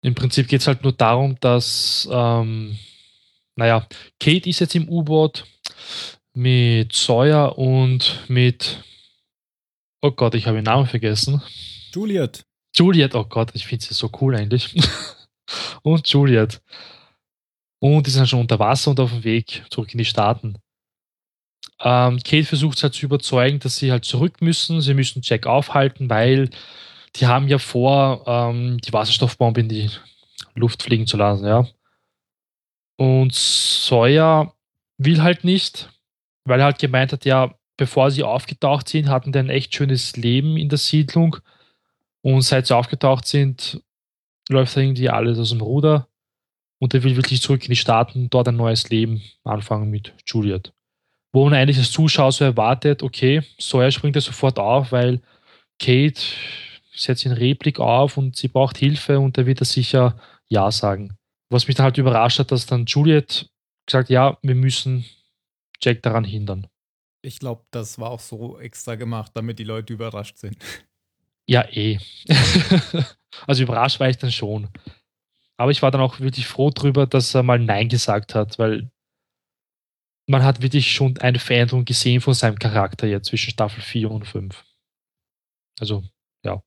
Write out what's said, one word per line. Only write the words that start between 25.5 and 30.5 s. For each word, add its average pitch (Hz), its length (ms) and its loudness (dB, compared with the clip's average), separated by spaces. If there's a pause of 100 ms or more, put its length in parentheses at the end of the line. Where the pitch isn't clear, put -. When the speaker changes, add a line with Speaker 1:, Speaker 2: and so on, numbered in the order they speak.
Speaker 1:
weil 123 420 2 (680)
die 131 100 2
haben 135 220 2
ja 139 100 2
vor, 135 680 2
ähm, 120 500 -2
die - 140 -10
Wasserstoffbombe 113 680 0
in 113 60 0
die 107 220 -4 (640)